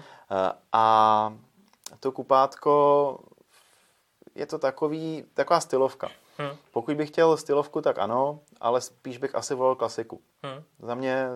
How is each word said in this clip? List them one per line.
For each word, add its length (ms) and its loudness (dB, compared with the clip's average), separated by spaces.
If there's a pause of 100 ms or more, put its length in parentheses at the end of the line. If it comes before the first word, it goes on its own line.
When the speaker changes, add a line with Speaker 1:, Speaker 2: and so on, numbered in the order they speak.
(320)
Speaker 1:
Eh, 200 0 (220)
a 600 4 (680)
to 120 -4
kupátko 1080 2 (1160)
je 100 -8
to 140 -8
takový, 760 -4
taková 260 2
stylovka. 500 -2 (280)
Speaker 2:
Hmm. 120 -6 (220)
Speaker 1:
Pokud 240 -4
bych 140 -4
chtěl 280 4
stylovku, 440 -2
tak 180 0
ano, 400 -2 (220)
ale 200 0
spíš 360 -14
bych 180 -6
asi 200 -4
volil 200 2
klasiku. 460 -6 (220)
Speaker 2:
Hmm. 200 -14 (160)
Speaker 1:
Za 160 -8
mě 300 -2 (100)